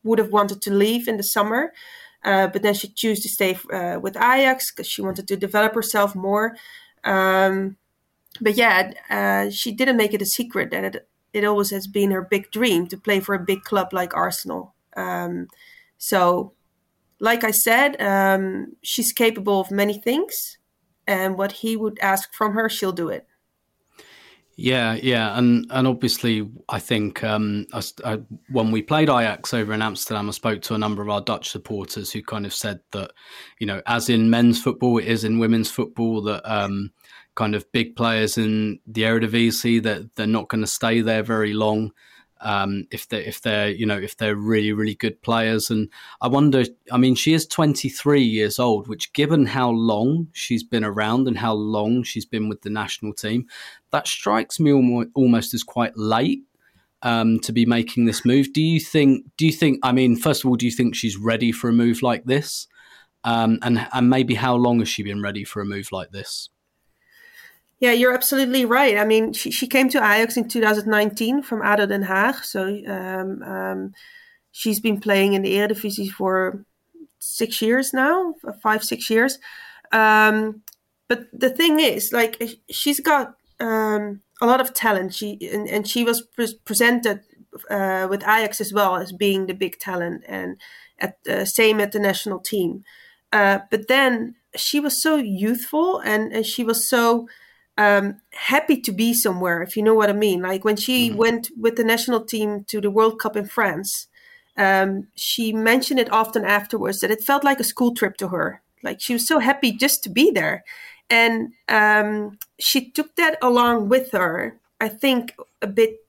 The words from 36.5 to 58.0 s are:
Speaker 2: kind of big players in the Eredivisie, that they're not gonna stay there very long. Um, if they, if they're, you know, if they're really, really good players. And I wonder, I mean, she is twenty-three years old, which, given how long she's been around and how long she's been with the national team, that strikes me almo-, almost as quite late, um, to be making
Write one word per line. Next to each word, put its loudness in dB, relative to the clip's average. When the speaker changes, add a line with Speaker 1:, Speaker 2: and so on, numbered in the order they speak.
Speaker 2:
kind -2
of -8
big -4
players 0
in 0
the -4
Eredivisie, 2
that -4
they're -2
not 0
gonna -2
stay 0
there 0
very 0
long. 0
Um, -4
if -12
they, -6
if -10
they're, -2
you -4
know, -2
if -10
they're -2
really, 0
really -4
good -6
players. 0
And -2
I -2
wonder, 4
I 2
mean, 4
she 0
is 2
twenty-three 0
years 0
old, 2
which, -10
given 2
how 0
long 0
she's -4
been -2
around 0
and -2
how 0
long 0
she's -8
been -4
with -10
the -12
national -6
team, -4
that -2
strikes -2
me 6
almo-, 4
almost 4
as -4
quite -4
late, 0
um, 2
to -6
be 4
making 2